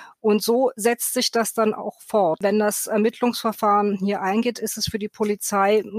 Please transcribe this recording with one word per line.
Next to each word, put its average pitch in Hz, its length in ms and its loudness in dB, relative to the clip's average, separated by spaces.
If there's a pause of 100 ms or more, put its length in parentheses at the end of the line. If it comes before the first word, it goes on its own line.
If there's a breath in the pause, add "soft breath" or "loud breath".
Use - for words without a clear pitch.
(200 loud breath)
Und 214 220 2
so 240 320 2
setzt 233 380 -2
sich 254 180 -2
das 226 220 -2
dann 214 220 0
auch - 260 -10
fort. 175 420 0
Wenn 202 160 2
das 208 280 0
Ermittlungsverfahren 214 1120 0
hier 196 240 -2
eingeht, 220 360 0
ist 214 200 -6
es - 80 -4
für 220 120 -6
die 208 120 -6
Polizei 208 760 0 (140)